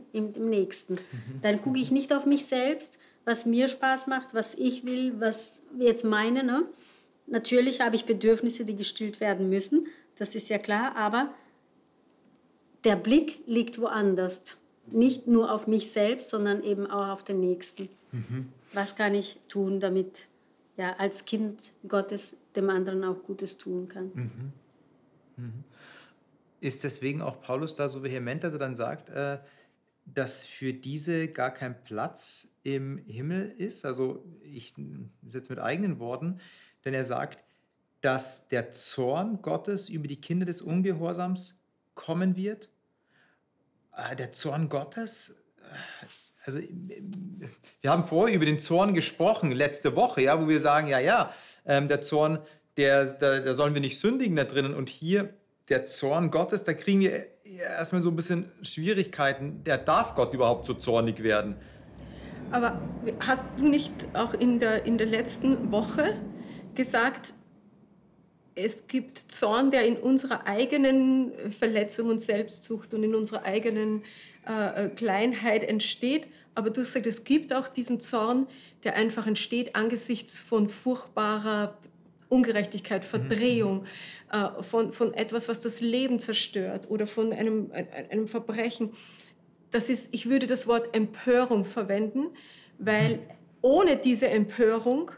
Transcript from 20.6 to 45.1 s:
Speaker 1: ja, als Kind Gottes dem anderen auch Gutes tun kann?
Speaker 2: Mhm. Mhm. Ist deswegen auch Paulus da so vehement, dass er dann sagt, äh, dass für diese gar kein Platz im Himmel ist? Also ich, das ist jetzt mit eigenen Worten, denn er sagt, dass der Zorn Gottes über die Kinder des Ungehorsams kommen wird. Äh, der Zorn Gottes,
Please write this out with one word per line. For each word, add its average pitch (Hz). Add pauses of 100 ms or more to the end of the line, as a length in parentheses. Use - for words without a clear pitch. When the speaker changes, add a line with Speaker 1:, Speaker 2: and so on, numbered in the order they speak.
Speaker 1:
ja, 185
als 196
Kind 214 (160)
Gottes 196 (180)
dem 196
anderen 190
auch 185
Gutes 190
tun 180
kann? 185
Speaker 2:
Mhm. 123 (840)
Mhm. 123 (960)
Ist -
deswegen 139
auch 131
Paulus 151
da 143
so 131
vehement, 131
dass 165
er 151
dann 131
sagt, 120
äh, 139 (640)
dass 131
für 131
diese 151
gar 131
kein 127
Platz - (140)
im 135
Himmel 151
ist? 196
Also 131 (200)
ich, 143
das 139
ist 117
jetzt 127
mit -
eigenen 160
Worten, 131 (440)
denn 135
er 131
sagt, 127 (600)
dass 131
der 117
Zorn 170
Gottes 185
über 151
die 139
Kinder 180
des 175
Ungehorsams 180 (400)
kommen 180
wird. 208 (1300)
Äh, -
der 127
Zorn 151
Gottes, 147 (240)